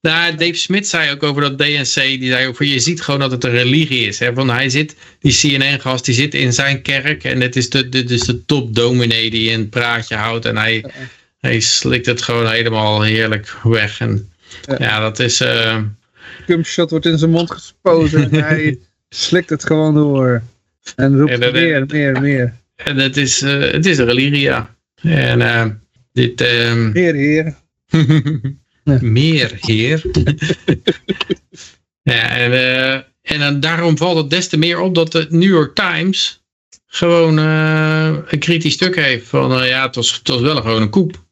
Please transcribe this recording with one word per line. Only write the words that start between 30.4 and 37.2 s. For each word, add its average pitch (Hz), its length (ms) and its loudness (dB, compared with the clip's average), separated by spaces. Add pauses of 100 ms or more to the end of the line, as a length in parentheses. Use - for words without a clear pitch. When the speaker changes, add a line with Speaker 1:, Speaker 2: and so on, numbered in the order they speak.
Speaker 1:
Ja, 117 340 0
en, 123 160 2
eh, 131 420 0 (280)
en 151 160 -4
dan 143 220 0
daarom 165 360 0
valt 175 200 0
het 151 140 -2
des 185 180 -2
te - 100 -2
meer 170 220 0
op 185 140 -2
dat 165 180 2
de 160 160 0
New 165 220 2
York 160 240 2
Times 180 680 -2 (440)
gewoon, 165 520 2